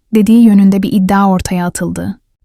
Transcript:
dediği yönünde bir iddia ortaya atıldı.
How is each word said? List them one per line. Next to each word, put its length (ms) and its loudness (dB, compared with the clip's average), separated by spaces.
dediği 280 4
yönünde 400 4
bir 80 -6
iddia 380 0
ortaya 360 -4
atıldı. 540 -8